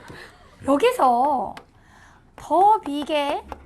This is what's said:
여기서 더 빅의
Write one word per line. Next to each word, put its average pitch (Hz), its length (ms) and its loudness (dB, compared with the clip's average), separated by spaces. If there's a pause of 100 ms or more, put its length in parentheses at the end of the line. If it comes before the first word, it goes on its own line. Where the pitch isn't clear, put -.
(680)
여기서 277 880 0 (800)
더 403 460 2
빅의 294 600 -4 (220)